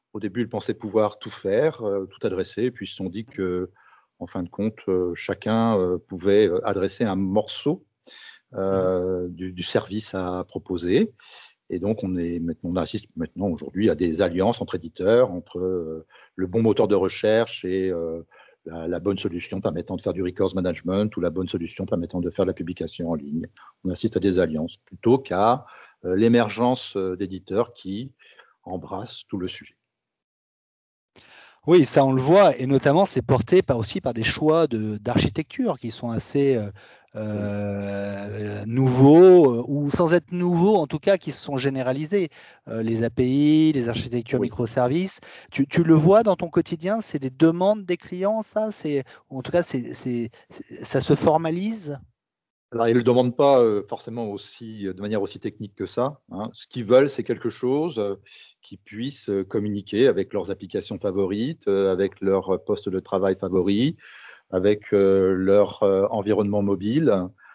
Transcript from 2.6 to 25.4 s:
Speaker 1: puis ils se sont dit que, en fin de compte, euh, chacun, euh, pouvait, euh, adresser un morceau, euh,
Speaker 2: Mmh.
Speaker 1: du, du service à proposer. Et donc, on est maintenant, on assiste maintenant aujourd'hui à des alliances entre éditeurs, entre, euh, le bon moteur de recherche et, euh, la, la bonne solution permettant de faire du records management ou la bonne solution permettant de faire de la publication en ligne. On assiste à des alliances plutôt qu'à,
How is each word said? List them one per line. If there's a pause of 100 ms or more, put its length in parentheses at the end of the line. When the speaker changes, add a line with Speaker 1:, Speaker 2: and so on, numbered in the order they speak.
Speaker 1:
puis
ils
se
sont
dit
que, (480)
en
fin
de
compte,
euh,
chacun,
euh,
pouvait,
euh,
adresser
un
morceau, (680)
euh,
Speaker 2:
Mmh.
Speaker 1:
du,
du
service
à
proposer. (560)
Et
donc,
on
est
maintenant,
on
assiste (100)
maintenant
aujourd'hui
à
des
alliances
entre
éditeurs,
entre,
euh, (300)
le
bon
moteur
de
recherche
et,
euh, (440)
la,
la
bonne
solution
permettant
de
faire
du
records
management
ou
la
bonne
solution
permettant
de
faire
de
la
publication
en
ligne. (380)
On
assiste
à
des
alliances (100)
plutôt
qu'à, (400)